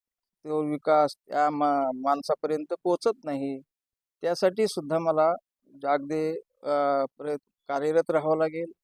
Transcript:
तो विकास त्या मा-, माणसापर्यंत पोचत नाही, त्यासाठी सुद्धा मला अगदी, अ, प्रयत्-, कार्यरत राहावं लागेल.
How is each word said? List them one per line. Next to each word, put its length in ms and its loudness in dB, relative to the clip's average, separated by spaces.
तो 160 -2
विकास 540 2
त्या 220 0
मा-, 460 0
माणसापर्यंत 760 -2
पोचत 420 0
नाही, 340 -4
त्यासाठी 460 0
सुद्धा 320 -2
मला 320 4
अगदी, 380 -2
अ, 420 0
प्रयत्-, 500 -10
कार्यरत 440 0
राहावं 260 2
लागेल. 340 -2